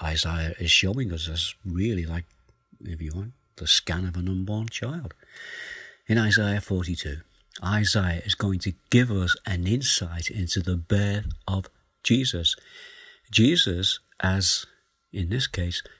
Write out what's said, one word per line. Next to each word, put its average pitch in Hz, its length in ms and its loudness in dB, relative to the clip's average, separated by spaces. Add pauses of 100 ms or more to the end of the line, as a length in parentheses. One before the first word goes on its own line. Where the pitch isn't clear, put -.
Isaiah 80 580 -2
is 82 120 0
showing 101 420 2
us 80 160 -6
as 80 260 -6 (100)
really 92 400 0
like, 82 200 -4 (560)
if 82 200 -8
you 78 140 -6
want, 104 180 -8 (220)
the 82 120 -8
scan - 380 0
of 87 120 -4
an 90 100 -2
unborn 98 420 -2
child. 135 440 -8 (920)
In 110 100 4
Isaiah 104 420 4
forty-two, 85 600 -2 (420)
Isaiah 95 640 2
is - 100 -2
going 95 240 0
to 90 140 -2 (160)
give 120 220 6
us 92 240 2 (100)
an 90 220 0
insight 92 640 0
into 92 320 -2
the 90 140 0
birth 101 520 0 (200)
of 95 220 -2 (340)
Jesus. 113 520 2 (760)
Jesus 110 680 4 (200)
as, 95 460 2 (480)
in 90 160 -2
this 123 180 0
case, 87 360 -4 (160)